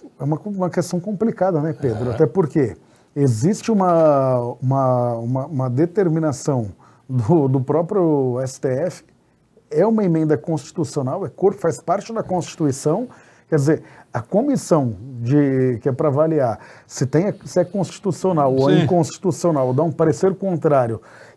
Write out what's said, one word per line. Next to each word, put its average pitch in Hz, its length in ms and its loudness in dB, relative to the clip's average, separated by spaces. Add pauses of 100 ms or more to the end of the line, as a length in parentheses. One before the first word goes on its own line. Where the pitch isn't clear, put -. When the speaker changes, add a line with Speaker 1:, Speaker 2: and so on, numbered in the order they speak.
(200)
Speaker 1:
é - 40 -10
uma, 151 220 -4
uma 190 240 -4
questão 180 300 -4
complicada, 185 640 -2
né, 156 120 -2
Pedro? 123 380 -4
Speaker 2:
É. - 20 -4
Speaker 1:
Até 147 120 2
porque 147 500 0 (400)
existe 143 560 0
uma, 156 640 4 (240)
uma, 127 520 2
uma, 123 320 -4
uma 131 240 -4
determinação 156 1040 0 (380)
do, 135 380 2
do 135 140 2
próprio 151 800 0
S 131 180 -8
T - 80 -4
F, 143 360 -4 (720)
é 165 140 4
uma 220 160 2
emenda 160 340 2
constitucional, 151 880 -4
é 135 40 -6
corpo, 196 320 0
faz 160 200 -2
parte 202 300 -4
da 220 100 -6
Constituição. 170 840 -2 (400)
Quer - 80 0
dizer, 147 280 2 (300)
a 123 80 -6
comissão 180 760 0 (260)
de, 131 600 2
que - 60 -4
é 110 60 0
pra 151 160 0
avaliar 143 500 0 (260)
se - 200 -4
tem, 160 280 0 (120)
se - 140 -2
é 175 60 4
constitucional 175 880 -2
ou 135 160 4
Speaker 2:
Sim. 160 140 6
Speaker 1:
inconstitucional, 151 880 0
dá 139 100 2
um 170 80 0
parecer 160 440 2
contrário 143 680 0 (360)